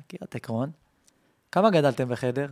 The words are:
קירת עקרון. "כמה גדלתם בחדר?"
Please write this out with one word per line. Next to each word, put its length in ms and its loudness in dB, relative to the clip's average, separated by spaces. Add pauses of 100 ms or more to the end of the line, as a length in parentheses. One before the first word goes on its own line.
קירת 280 -14
עקרון. 360 -4 (800)
"כמה 180 4
גדלתם 400 2
בחדר?" 420 -2